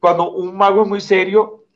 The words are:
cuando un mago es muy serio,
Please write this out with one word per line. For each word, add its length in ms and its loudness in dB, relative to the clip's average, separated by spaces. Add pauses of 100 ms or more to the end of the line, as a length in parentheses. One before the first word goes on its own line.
cuando 300 0
un 260 -8
mago 260 2
es 60 -2
muy 120 -6
serio, 640 0 (120)